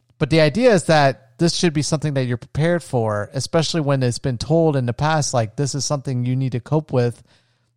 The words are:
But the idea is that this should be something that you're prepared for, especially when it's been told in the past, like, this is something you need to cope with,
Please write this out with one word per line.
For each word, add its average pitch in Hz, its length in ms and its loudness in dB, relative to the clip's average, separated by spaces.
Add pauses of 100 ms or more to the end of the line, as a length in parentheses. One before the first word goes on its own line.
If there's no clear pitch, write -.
(180)
But 143 120 -2
the 160 100 4
idea 180 340 4
is 175 100 2
that 143 540 2
this 170 160 2
should 175 180 0
be 143 100 0
something 151 320 -2
that 131 100 -2
you're 120 120 -2
prepared 170 460 -2
for, 107 500 -2
especially 160 500 -2
when 139 200 0
it's 120 160 -2
been 131 180 -4
told 160 380 0
in 131 100 -2
the 120 80 -2
past, 151 420 -2
like, 113 200 -2
this 143 200 -4
is 139 100 -6
something 131 400 -4
you 123 100 -2
need 131 180 -2
to 123 80 -4
cope 151 320 -4
with, 120 300 -2 (540)